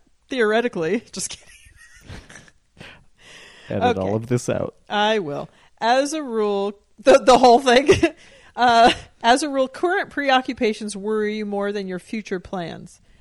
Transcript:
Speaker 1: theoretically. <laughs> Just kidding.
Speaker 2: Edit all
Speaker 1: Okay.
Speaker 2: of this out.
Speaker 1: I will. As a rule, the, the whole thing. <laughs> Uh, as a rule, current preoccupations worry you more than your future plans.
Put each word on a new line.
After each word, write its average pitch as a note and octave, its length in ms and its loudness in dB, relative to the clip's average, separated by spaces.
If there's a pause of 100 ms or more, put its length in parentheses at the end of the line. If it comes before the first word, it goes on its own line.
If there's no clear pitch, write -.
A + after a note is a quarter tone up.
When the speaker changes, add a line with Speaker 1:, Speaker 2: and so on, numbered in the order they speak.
(280)
Speaker 1:
theoretically. A3 760 -2
<laughs> - 60 -20
Just - 180 -10
kidding. - 160 -20 (2250)
Speaker 2:
Edit G#2+ 280 -2
all F#2+ 120 -4
Speaker 1:
Okay. G2+ 80 -2
Speaker 2:
of A2+ 100 -6
this A#2+ 220 -2
out. - 260 -4 (140)
Speaker 1:
I G#3 320 0
will. C#3+ 280 -8 (320)
As C4+ 320 0
a D#4 100 -6
rule, G#3 560 -4 (200)
the, C4+ 200 6
the A#3+ 200 4
whole B3 220 6
thing. C4+ 280 2 (320)
<laughs> - 40 -20 (300)
Uh, A#3 380 4 (300)
as B3+ 200 4
a D#4 60 -4
rule, C4+ 180 -2
current F4+ 440 -4
preoccupations B3+ 840 -2
worry G#3+ 440 -4
you G#3+ 80 -8
more G3+ 260 -6
than G3 160 -8
your F3+ 100 -8
future G#3 400 -10
plans. - 600 -12 (200)